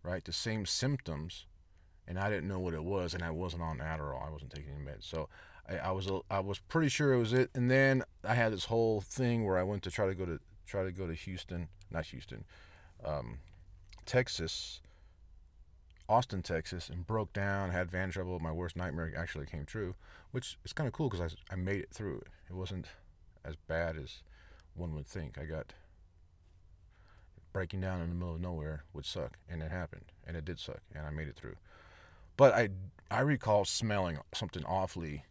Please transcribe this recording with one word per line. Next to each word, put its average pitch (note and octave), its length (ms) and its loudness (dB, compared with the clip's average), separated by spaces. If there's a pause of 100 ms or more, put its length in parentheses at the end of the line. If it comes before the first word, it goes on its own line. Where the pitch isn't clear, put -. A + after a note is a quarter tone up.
right? F2+ 220 -2
The F2 80 -6
same A2 340 0
symptoms, F2+ 800 -2 (600)
and F2+ 100 -4
I G2 100 2
didn't F#2+ 200 0
know F#2+ 100 0
what F2+ 160 0
it D#2+ 100 -4
was, F2+ 300 0
and F2 80 -2
I E2+ 80 -2
wasn't E2+ 320 -2
on D#2 160 -2
Adderall. D2 480 -4
I D#2 40 -6
wasn't C#2 220 -10
taking C#2+ 220 -8
any C#2+ 100 -8
meds. C#2+ 200 -10
So D#2+ 240 -4 (400)
I, F2+ 100 -4
I E2+ 140 -2
was F#2+ 160 -2
a, F#2+ 120 0 (100)
I G2 100 2
was G2 180 -2
pretty - 300 2
sure C#3 240 4
it B2 60 8
was A2+ 140 4
it. B2+ 220 6
And B2 160 4
then C3+ 320 8 (220)
I A#2 100 4
had A2+ 180 6
this F#2+ 140 -2
whole A2+ 340 4
thing A#2+ 440 2
where F#2 140 6
I F2+ 40 4
went G2 220 0
to F#2 60 -2
try G2+ 160 4
to F#2+ 80 4
go F#2 120 -2
to, E2 140 -2 (260)
try G2 180 -2
to F#2 80 -2
go F#2 140 -4
to E2 80 -2
Houston, F2+ 540 -6 (220)
not D#2+ 160 -2
Houston, - 380 -10 (600)
um, B1+ 340 -4 (680)
Texas, - 760 0 (1300)
Austin, G#2+ 340 4
Texas, E2+ 460 -2
and F2 180 -6
broke A2 260 0
down, G2 380 2
had F2+ 200 2
van F#2 200 0
trouble. F2+ 300 -2
My D#2+ 120 0
worst E2+ 240 -4
nightmare E2 400 -2
actually D#2 300 -4
came C#2+ 180 -6
true, F#2 300 -4 (380)
which - 320 -6
is - 80 -10
kinda C#3 180 0
cool D3 180 0
'cause F2 120 -2
I, E2+ 80 0 (240)
I F#2+ 40 -4
made F#2 240 2
it - 120 -8
through G2 260 -4
it. - 100 -12 (200)
It F2+ 60 -10
wasn't F#2 320 -6 (580)
as D2+ 120 -6
bad E2 400 0
as - 260 -10 (520)
one E2+ 200 -6
would D2 120 -6
think. D#2+ 320 -8
I - 60 -6
got, D#2 280 -6 (1800)
breaking F#2+ 280 0
down F#2 200 0
in E2+ 80 0
the F2 60 0
middle F2 200 -2
of E2 60 -4
nowhere D#2 520 -4
would D2 120 -8
suck, - 340 -4 (100)
and D#2+ 140 -4
it D#2+ 80 -4
happened, - 420 -6 (140)
and E2+ 100 -6
it D#2 80 -4
did E2+ 140 -6
suck, - 220 -8 (140)
and D2+ 120 -6
I D2 40 -4
made D2+ 180 -4
it - 80 -10
through. G1+ 200 -10 (800)
But C3+ 180 12
I, A2 160 6 (400)
I G#2+ 100 2
recall A#2 440 6
smelling F#2+ 540 2 (160)
something F2 300 -4
awfully E2+ 680 -2